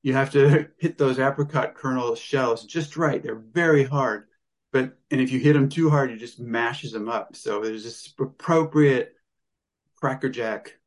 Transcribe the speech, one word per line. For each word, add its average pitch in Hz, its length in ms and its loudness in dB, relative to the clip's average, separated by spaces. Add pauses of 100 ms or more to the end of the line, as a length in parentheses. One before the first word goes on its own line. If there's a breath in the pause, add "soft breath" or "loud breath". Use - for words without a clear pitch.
you 131 100 0
have 135 200 0
to 147 400 4
<laughs> - 60 -20
hit 165 200 -4
those 135 200 0
apricot 139 560 -2
kernel 127 420 -4
shells 123 480 -2
just 156 340 -8
right. 151 240 0
They're 110 120 -8
very 147 480 2
hard, 127 460 -2 (440)
but, 131 260 0 (120)
and 131 120 0
if 127 100 0
you 127 80 -2
hit 147 140 6
them 139 160 4
too 160 180 0
hard, 143 220 2
it 110 80 -12
just 120 200 -16
mashes 117 540 -4
them 110 160 -8
up. - 260 -6
So 104 260 -6
there's 110 240 -6
this - 360 -16
appropriate 151 960 0 (800)
crackerjack 120 920 -6